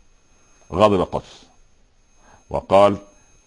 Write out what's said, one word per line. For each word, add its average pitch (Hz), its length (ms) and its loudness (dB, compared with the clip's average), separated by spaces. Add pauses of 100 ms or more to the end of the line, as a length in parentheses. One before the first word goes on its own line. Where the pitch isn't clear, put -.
(720)
غضب 98 280 0
قس - 420 -12 (1080)
وقال: 101 480 0 (500)